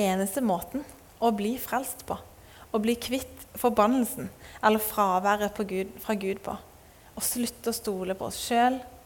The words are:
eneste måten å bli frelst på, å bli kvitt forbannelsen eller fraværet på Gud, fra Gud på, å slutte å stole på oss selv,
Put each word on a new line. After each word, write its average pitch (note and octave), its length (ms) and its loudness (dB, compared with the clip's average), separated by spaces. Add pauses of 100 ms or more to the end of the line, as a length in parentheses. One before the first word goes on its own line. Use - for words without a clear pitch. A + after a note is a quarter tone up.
eneste G3 400 2
måten A3 460 -2 (340)
å A#3 160 4
bli G#3+ 240 -2
frelst - 480 -4
på, - 80 -2 (560)
å A3 80 2
bli A#3 160 2
kvitt B3+ 480 -6 (160)
forbannelsen A#3 720 4 (340)
eller G#3+ 160 6
fraværet G3+ 760 2
på G3+ 120 -2
Gud, F#3+ 320 -4
fra A3 160 -2
Gud G3 280 -4
på, G3+ 120 -6
å - 640 -18
slutte - 480 -2
å A3+ 80 -2
stole F#3 400 -4
på - 120 -6
oss - 200 -8
selv, B3 320 4 (260)